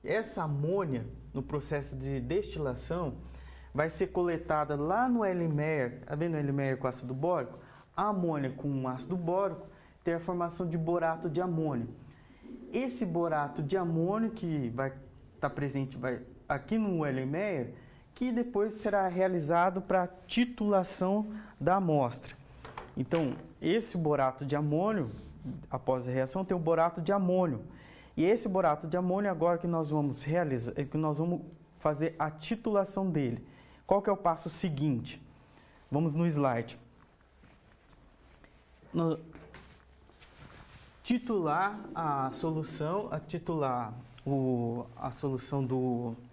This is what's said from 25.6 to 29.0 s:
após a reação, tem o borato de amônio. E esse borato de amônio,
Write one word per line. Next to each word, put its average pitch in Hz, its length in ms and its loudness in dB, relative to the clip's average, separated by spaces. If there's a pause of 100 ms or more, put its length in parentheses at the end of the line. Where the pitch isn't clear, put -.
após 127 380 0
a 127 40 -2
reação, 131 320 0
tem 180 140 0
o - 20 0
borato 165 440 4
de 175 80 2
amônio. 180 500 4 (560)
E 160 80 4
esse 226 240 4
borato 170 380 2
de 165 100 0
amônio, 185 340 2